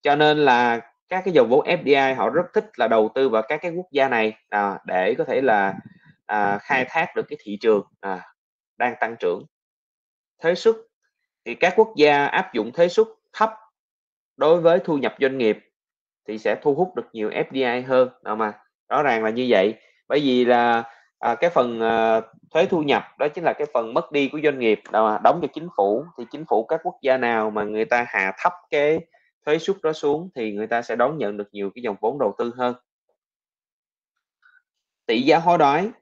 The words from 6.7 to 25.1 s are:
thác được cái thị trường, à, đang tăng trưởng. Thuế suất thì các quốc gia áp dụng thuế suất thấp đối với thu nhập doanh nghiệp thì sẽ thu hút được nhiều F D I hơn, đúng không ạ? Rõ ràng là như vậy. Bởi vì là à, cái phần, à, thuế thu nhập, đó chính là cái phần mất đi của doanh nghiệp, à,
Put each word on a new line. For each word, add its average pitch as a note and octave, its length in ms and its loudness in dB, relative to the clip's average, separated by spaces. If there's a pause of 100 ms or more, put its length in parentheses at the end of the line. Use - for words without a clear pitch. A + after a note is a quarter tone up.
thác E3 260 -4
được - 140 -4
cái D3 120 -12
thị G#2 200 -12
trường, G#2+ 220 2 (160)
à, F#2 220 -8 (560)
đang A#2 220 -4
tăng A#2 200 -4
trưởng. G2 260 -4 (960)
Thuế E3+ 140 0
suất A3+ 200 2 (720)
thì A#2 100 -8
các F3+ 200 2
quốc A3 200 2
gia D3 300 4
áp - 280 -4
dụng A#2 180 -4
thuế E3+ 160 2
suất A3 200 2 (260)
thấp A3 200 0 (840)
đối D#3+ 240 4
với E3+ 180 6
thu E3 180 -2
nhập B2 220 -2
doanh C3+ 180 0
nghiệp A2 220 2 (680)
thì A2 100 -10
sẽ G#2+ 240 -2
thu C#3+ 140 0
hút F#3 200 -2
được A#2 180 -8
nhiều G#2+ 160 -4
F D#3 220 -4
D C3+ 40 -14
I B2+ 260 -2
hơn, B2+ 260 2
đúng - 160 -18
không G#2+ 180 -6
ạ? G#2+ 120 -2 (360)
Rõ C#3 140 0
ràng A2+ 200 0
là A2 60 0
như B2 200 -4
vậy. G#2 240 4 (340)
Bởi C#3 120 0
vì B2 260 2
là A#2+ 380 2 (360)
à, A#2 160 -2
cái E3+ 140 0
phần, A#2+ 320 0
à, A2+ 400 2 (320)
thuế E3 120 2
thu F#3 160 -2
nhập, C3+ 220 0 (160)
đó C#3+ 80 0
chính E3 160 -8
là - 100 0
cái D3 200 -4
phần A#2 200 -2
mất E3 180 -4
đi C#3+ 200 0
của D#3 120 -8
doanh C#3 160 0
nghiệp, A2 220 2 (100)
à, G#2+ 320 2